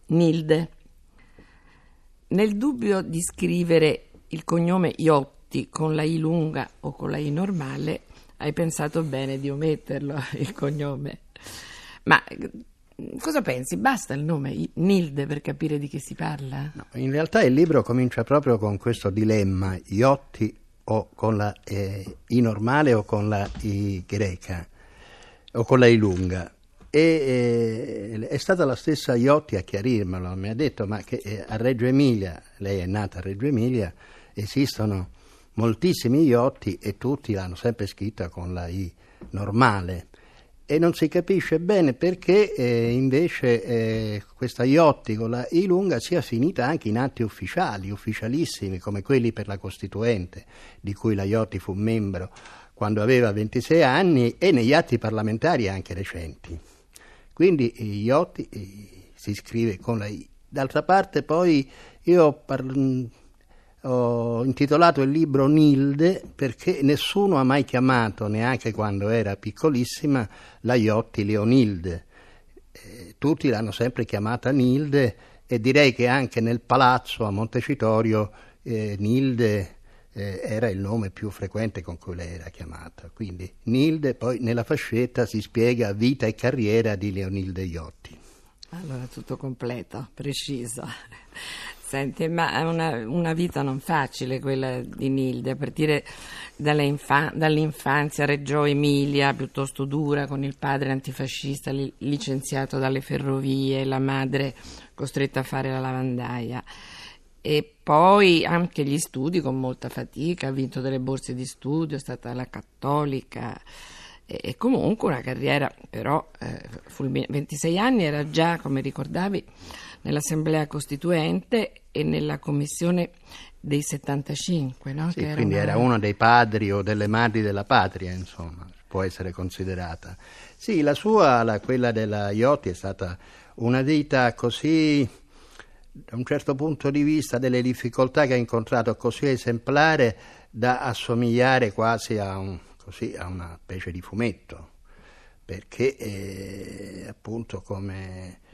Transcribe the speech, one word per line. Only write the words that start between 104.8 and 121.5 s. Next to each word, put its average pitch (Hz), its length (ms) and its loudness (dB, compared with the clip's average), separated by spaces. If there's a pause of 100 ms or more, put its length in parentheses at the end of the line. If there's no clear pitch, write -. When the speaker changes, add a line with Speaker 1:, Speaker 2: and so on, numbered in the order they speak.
Speaker 1:
costretta 139 460 -4
a 131 40 -2
fare 131 260 -4
la 131 80 -2
lavandaia. 123 840 -4 (760)
E 151 400 -2
poi 175 640 6
anche 170 380 0
gli 139 160 0
studi 165 420 -2
con 131 200 -2
molta 127 280 -6
fatica, 135 600 -6
ha - 20 -4
vinto 135 300 -4
delle 131 180 -2
borse 131 360 -6
di 127 120 -8
studio, 151 500 -4
è 135 40 -8
stata 120 300 -12
alla 123 200 -8
Cattolica, 135 1080 -4 (640)
e, - 160 -10
e - 140 -8
comunque 220 520 0
una 131 120 -2
carriera 135 520 -2 (160)
però, 131 400 -4 (120)
eh, - 280 -12 (200)
fulmin-, 135 400 -4
ventisei 156 500 -4
anni, 233 240 2
era 147 260 -2
già, 160 300 2
come 139 220 -2
ricordavi, 170 640 -4 (640)
nell'Assemblea 156 600 0
Costituente 170 1040 -2 (180)